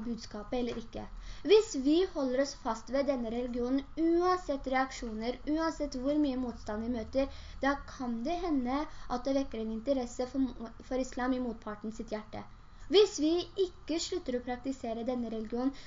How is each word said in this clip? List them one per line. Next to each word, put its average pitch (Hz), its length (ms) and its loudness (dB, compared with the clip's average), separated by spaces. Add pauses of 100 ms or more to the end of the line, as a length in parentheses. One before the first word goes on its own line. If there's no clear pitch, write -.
budskapet 226 540 -4
eller 247 200 -2
ikke. - 240 -8 (460)
Hvis 427 240 10 (140)
vi 311 100 8 (160)
holder 269 300 2
oss 277 100 -2 (100)
fast 226 300 -4
ved 277 160 2
denne 240 240 0
religionen, 247 480 0 (160)
uansett 339 800 2
reaksjoner, 247 680 -2 (140)
uansett 302 440 0
hvor 285 220 2
mye 254 180 2
motstand 226 460 -4
vi 247 80 0
møter, 262 500 -2 (220)
da 285 100 4 (220)
kan 240 180 -4 (140)
det 349 160 0
hende 269 400 2
at 247 420 -4
det 269 140 4
vekker 220 240 -4
en 220 100 -2
interesse 247 560 0
for, 240 400 0 (160)
for 254 200 0
islam 254 280 0
i 254 120 0
motparten 220 520 -6
sitt 214 160 -6
hjerte. 208 300 -8 (480)
Hvis 392 180 10 (100)
vi 311 100 4 (300)
ikke 339 400 -2
slutter - 340 -4
å 240 100 -4
praktisere 247 600 -4
denne 240 240 -2
religionen, 226 400 -2 (180)